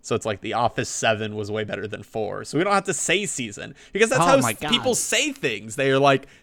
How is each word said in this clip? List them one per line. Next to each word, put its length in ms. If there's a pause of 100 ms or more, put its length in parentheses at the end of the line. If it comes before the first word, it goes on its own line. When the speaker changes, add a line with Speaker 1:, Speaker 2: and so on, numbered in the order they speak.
Speaker 1:
So 120
it's 100
like 140
The 140
Office 340
seven 480
was 120
way 140
better 240
than 160
four. 420
So 140
we 60
don't 80
have 140
to 80
say 300
season, 520 (160)
because 180
that's 100
Speaker 2:
Oh 40
Speaker 1:
how 140
Speaker 2:
my 120
Speaker 1:
s-, 80
Speaker 2:
God. 140
Speaker 1:
people 240
say 340
things. 460
They 160
are 80
like, 260 (160)